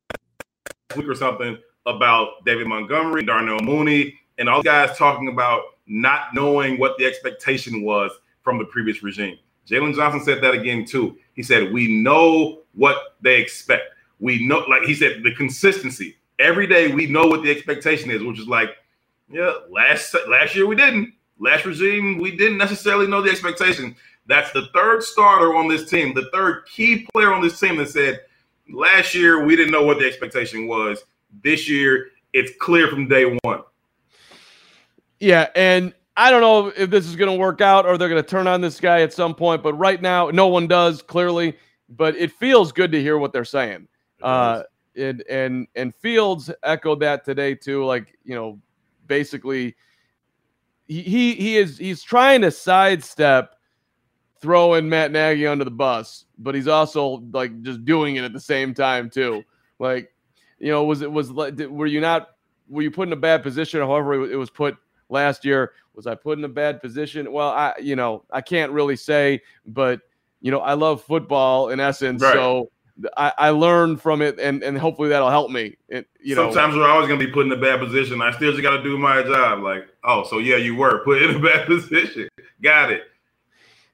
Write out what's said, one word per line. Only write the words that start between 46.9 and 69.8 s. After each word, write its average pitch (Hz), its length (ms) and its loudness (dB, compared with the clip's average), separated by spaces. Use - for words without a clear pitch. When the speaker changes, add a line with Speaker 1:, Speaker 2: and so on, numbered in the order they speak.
Speaker 2:
that 147 240 -2
today, 139 320 -4
too. 139 300 -6
Like, 123 400 -6
you 123 100 -12
know, 110 240 -10
basically, 135 680 -6
he, 160 140 -10
he, 240 340 0
he 214 220 -2
is, 170 200 0
he's 180 260 -8
trying 254 380 6
to 175 100 2
sidestep 165 1040 2
throwing 165 480 4
Matt 160 240 0
Nagy 156 340 0
under 143 160 -2
the 127 80 -8
bus, 120 540 -4
but 135 160 -6
he's 135 120 -4
also, 147 640 0
like, 120 300 -6
just 117 240 -12
doing 147 320 0
it 127 80 -6
at 113 80 -10
the 131 60 -14
same 135 340 -4
time, 127 360 -2
too. 120 340 -4
Like, 127 340 -6
you 147 120 -6
know, 147 120 0
was 151 180 -2
it, 147 100 -8
was, 147 180 -4
did, 139 160 -10
were 147 160 -4
you 147 140 -2
not, 160 280 -2
were 147 140 -8
you 151 100 -4
put 185 160 -6
in 165 60 -4
a 147 40 -8
bad 156 260 0
position, 147 360 -6
however 139 500 -2
it 120 60 -8
was 131 140 -8
put 147 260 -6
last 139 360 -2
year? 135 260 0
Was 110 120 -16
I 113 100 -8
put 151 220 -8
in 147 60 -10
a 143 60 -8
bad 147 320 -4
position? 139 500 -10
Well, 147 180 -2
I, 135 320 -2
you 139 140 -4
know, 117 360 -4
I 139 100 -6
can't 160 320 -4
really 143 240 0
say, 143 440 0
but, 127 360 -2